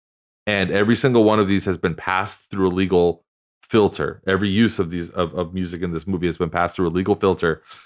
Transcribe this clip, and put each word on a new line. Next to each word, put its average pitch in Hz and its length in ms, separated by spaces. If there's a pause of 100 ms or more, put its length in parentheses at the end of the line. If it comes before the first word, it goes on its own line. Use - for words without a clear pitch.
(460)
And 98 260
every 104 240
single 120 280
one 107 160
of 98 80
these 95 180
has 92 120
been 85 180
passed 92 540
through 95 180
a - 20
legal 90 560 (380)
filter. 95 640
Every 95 220
use 107 300
of 85 120
these, 85 200
of, 85 240
of 87 180
music 90 280
in 90 100
this 80 160
movie 90 200
has 82 100
been 85 120
passed 85 260
through 90 120
a - 20
legal 92 260
filter 85 460 (240)